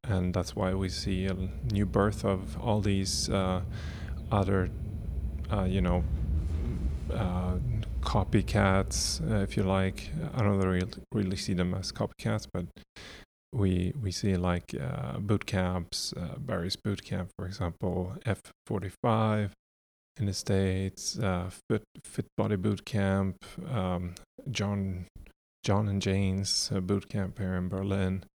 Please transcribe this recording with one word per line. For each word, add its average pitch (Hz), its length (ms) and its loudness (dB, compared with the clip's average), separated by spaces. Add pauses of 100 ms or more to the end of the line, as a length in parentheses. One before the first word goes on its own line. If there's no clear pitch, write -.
and 90 300 2
that's 90 220 -2
why 95 180 0
we 95 160 0
see 95 360 -2
a 95 100 0 (360)
new 101 140 4
birth 101 380 4
of 95 380 0
all 107 200 2
these, 98 480 2
uh, 92 320 2 (720)
other, 95 380 4 (800)
uh, 101 120 2
you 92 180 2
know, 90 220 4 (1080)
uh, 90 440 0 (440)
copycats, 98 1200 2 (100)
uh, 208 100 4
if - 160 0
you 190 60 2
like. 190 460 2 (260)
I 127 60 0
don't 101 180 4
really, 92 280 2 (260)
really 95 240 0
see - 160 -2
them 90 200 2
as 92 180 -4
copycats, - 600 -4
but 87 120 -4 (880)
we, 92 480 2
we 98 100 -2
see, 95 240 2
like, 90 440 0
uh, - 400 -4
boot 101 260 2
camps, 90 680 -2
uh, 85 240 -6
Barry's 87 380 -2
Boot - 280 -4
Camp, 92 340 -4
for 95 80 -6
example, 90 680 -2 (100)
F 101 160 0 (260)
forty-five 107 840 0 (640)
in 101 100 0
the 95 60 0
States, 95 840 0
uh, 92 300 0 (200)
Fit, 107 140 0 (220)
Fit - 200 -6 (120)
Body 107 180 2
Boot 98 300 0
Camp, 95 500 2 (340)
um, 90 460 -2 (340)
John, 98 580 -2 (560)
John 104 260 4
and 98 120 2
Jane's, 98 720 2
uh, 98 60 2
boot 95 300 0
camp 95 280 -4
here 92 180 -2
in 90 120 0
Berlin 95 560 0 (120)